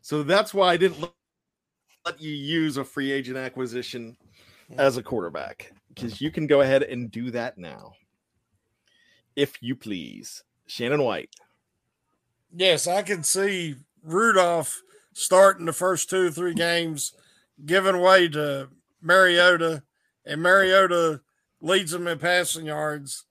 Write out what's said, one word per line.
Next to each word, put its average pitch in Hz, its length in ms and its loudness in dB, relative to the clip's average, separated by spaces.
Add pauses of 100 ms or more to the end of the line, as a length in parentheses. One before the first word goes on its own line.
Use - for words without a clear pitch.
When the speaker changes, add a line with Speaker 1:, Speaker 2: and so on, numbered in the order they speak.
Speaker 1:
So 151 220 -6
that's 190 320 0
why 190 180 4
I 175 60 2
didn't 180 240 0
let, 170 80 -10 (960)
let 165 140 -10
you 156 120 -10
use 147 460 -4
a 135 60 -6
free 139 280 -6
agent 131 240 -6
acquisition 123 800 -10 (640)
as 135 180 2
a 127 60 -8
quarterback, 82 720 -8 (240)
'cause 113 240 -12
you 151 100 -6
can 156 160 -6
go 143 160 4
ahead 135 220 4
and 123 260 -8
do 120 220 -10
that 120 260 -8
now, 78 340 -18 (1400)
if 143 240 -4
you 123 160 -8
please. 65 680 -14 (220)
Shannon 135 360 -4
White. 101 320 -6 (1200)
Speaker 2:
Yes, 175 320 0
I 185 160 0
can 180 200 -6
see 185 520 -2 (280)
Rudolph 175 800 0 (300)
starting - 540 4
the 165 60 -4
first 180 380 -2
two 190 160 0
or 170 40 0
three 170 240 -6
games, 165 580 -2 (520)
giving 185 360 2
way 185 280 6
to 143 400 -6 (340)
Mariota, 175 800 4 (420)
and 151 180 -8
Mariota 180 760 4 (400)
leads 190 300 0
them 175 160 -8
in 170 120 -4
passing 170 480 -2
yards 151 640 -8